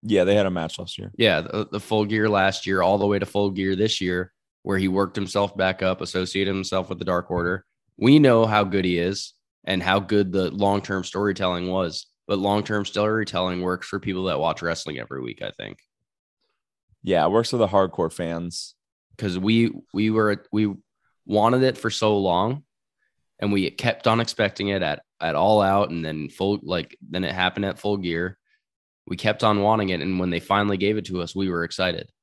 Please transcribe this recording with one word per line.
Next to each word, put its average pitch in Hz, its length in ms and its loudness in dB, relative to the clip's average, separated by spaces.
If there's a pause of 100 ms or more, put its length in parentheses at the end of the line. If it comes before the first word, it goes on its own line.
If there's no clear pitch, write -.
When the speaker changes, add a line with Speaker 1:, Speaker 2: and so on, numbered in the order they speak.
Speaker 1:
Yeah, 104 220 2
they 98 100 4
had 101 140 4
a 90 40 -2
match 82 280 -6
last 92 180 -12
year. 98 200 -12
Speaker 2:
Yeah, 92 240 4
the, 98 300 -6
the 101 80 -4
Full 107 260 0
Gear 107 220 0
last 98 380 2
year, 95 160 0
all 95 160 4
the 101 80 2
way 101 140 2
to 98 80 -4
Full 101 240 0
Gear 95 240 -2
this 107 260 0
year, 90 320 -4 (300)
where 95 160 -2
he 95 80 2
worked 95 280 0
himself 101 400 -2
back 95 280 0
up, 92 180 0
associated 95 520 -4
himself 92 360 -4
with 92 80 -8
the 87 80 -8
Dark 87 240 -2
Order. 90 340 -2 (340)
We 139 200 8
know 120 300 6
how 104 160 4
good 95 220 0
he 90 120 2
is 92 360 -2 (320)
and 92 180 -2
how 95 160 2
good 98 320 2
the 92 180 0
long-term 98 540 -2
storytelling 92 640 -2
was, 90 400 -4 (200)
but 98 120 -2
long-term 101 460 0
storytelling 98 760 -2
works 92 260 -4
for 98 120 -6
people 92 260 -4
that 80 140 -2
watch 80 240 -2
wrestling 82 340 -6
every 64 240 -10
week, 58 220 -10
I 50 80 -8
think. 50 260 -14 (1300)
Speaker 1:
Yeah, 90 220 2
it 87 60 2
works 113 200 2
for 127 60 -2
the 110 100 4
hardcore 92 440 2
fans. 85 640 -8 (400)
Speaker 2:
'Cause 92 220 -4
we, 113 340 2 (220)
we 107 160 0
were, 107 420 0
we 104 220 0 (540)
wanted 110 340 4
it 131 160 2
for 113 140 -4
so 107 260 2
long, 98 460 0 (760)
and 101 160 -2
we 95 160 2
kept - 380 -2
on 113 120 4
expecting 104 500 -2
it 98 120 0
at, 73 220 -4 (180)
at 80 140 -2
All 101 260 4
Out, 98 300 2
and 82 120 -4
then 76 260 -6
Full, 98 340 -2
like, 85 340 -6 (100)
then 92 160 -4
it 76 80 -4
happened 92 340 0
at 95 120 -4
Full 101 200 -2
Gear. 90 420 -4 (680)
We - 100 -6
kept 107 280 0
on 104 180 4
wanting 104 280 2
it, 87 120 -2
and 92 180 -2
when 90 120 0
they 87 80 -2
finally 101 380 0
gave 101 200 0
it 92 80 -6
to 92 160 -4
us, 85 140 -8
we 95 140 -2
were 85 140 -2
excited. 85 460 -4 (140)